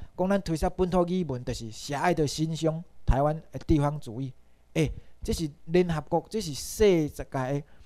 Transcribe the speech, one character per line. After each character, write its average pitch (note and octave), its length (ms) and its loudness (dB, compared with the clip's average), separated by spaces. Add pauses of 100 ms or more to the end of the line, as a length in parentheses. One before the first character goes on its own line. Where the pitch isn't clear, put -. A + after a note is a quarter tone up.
(160)
讲 F3+ 120 0
咱 G3 140 2
推 E3 140 -2
销 F3+ 140 0
本 F3+ 200 0
土 F3+ 160 4
语 F3+ 180 0
文， B2+ 200 -6
就 B2+ 80 -4
是 A2+ 180 -8
狭 C#3 300 -8
隘 F3 140 2
的 D#3 120 2
心 D#3+ 300 -2
胸， D#3+ 260 -2 (240)
台 B2+ 160 4
湾 D3+ 120 2 (180)
的 C3 80 -10
地 D#3+ 180 4
方 D3 220 2
主 A#2+ 200 -10
义。 C3+ 120 -8 (420)
诶， D#3 180 2 (300)
这 A3+ 100 -2
是 D#3+ 180 -2 (160)
联 F3+ 260 4
合 D3+ 100 -2
国， D#3+ 260 -2
这 A3 120 -4
是 D#3+ 140 -6
世 F3 540 4
界 C3+ 160 -10
的 C3+ 380 -4 (240)